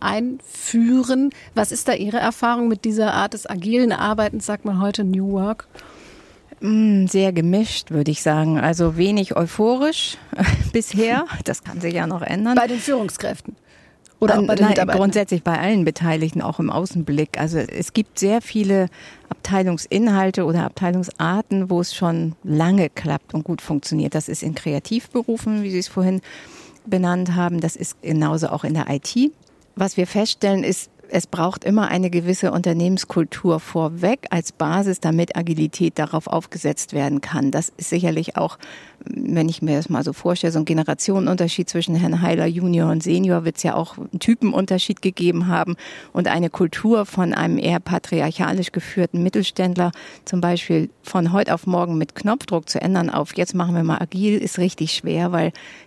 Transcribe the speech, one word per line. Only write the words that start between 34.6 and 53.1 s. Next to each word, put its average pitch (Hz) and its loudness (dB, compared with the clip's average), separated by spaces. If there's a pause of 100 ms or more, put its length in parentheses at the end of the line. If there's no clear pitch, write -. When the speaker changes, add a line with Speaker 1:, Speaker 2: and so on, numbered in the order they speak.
Speaker 2:
damit 165 0
Agilität 165 0
darauf 156 -2
aufgesetzt - -4
werden 143 0
kann. 139 -2
Das 165 -2
ist - -8
sicherlich 165 0
auch, 165 -2 (460)
wenn - -2
ich 165 -4
mir 156 2
das 160 -2
mal 139 0
so 143 -2
vorstelle, 175 0
so 160 0
ein 160 0
Generationenunterschied 175 0
zwischen 170 0
Herrn 170 2
Heiler 170 2
Junior 170 2
und 160 0
Senior 175 2
wird's - -4
ja 165 0
auch - -4
einen - -8
Typenunterschied 196 0
gegeben 175 0
haben 170 0 (360)
und 185 0
eine 165 0
Kultur 208 2
von 180 0
einem 165 0
eher 170 0
patriarchalisch 175 -2
geführten 175 -2
Mittelständler 180 0 (320)
zum 180 -2
Beispiel 175 0 (140)
von 170 0
heute 196 2
auf 170 -4
morgen 175 0
mit 147 -4
Knopfdruck 208 -2
zu - -2
ändern 180 2